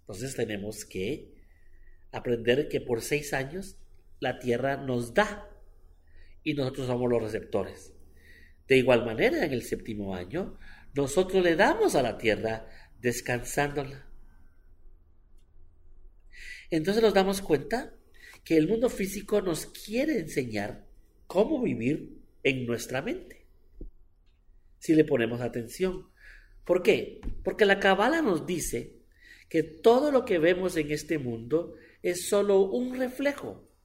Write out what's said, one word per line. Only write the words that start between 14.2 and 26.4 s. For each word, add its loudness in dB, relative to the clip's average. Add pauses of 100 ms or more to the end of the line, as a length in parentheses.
Entonces 2
nos 6
damos 2
cuenta -2 (500)
que 2
el 4
mundo 2
físico -2
nos -4
quiere -2
enseñar -6 (400)
cómo 0
vivir -4 (200)
en 0
nuestra -4
mente, -10 (1300)
si 2
le 8
ponemos 0
atención. -6 (560)